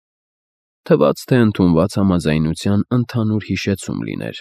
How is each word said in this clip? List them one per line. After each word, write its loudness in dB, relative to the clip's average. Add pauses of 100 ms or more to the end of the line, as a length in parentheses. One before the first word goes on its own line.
(880)
Թվաց, 2
թե 0
ընդունված 2
համաձայնության 0
ընդհանուր -2
հիշեցում -4
լիներ, -8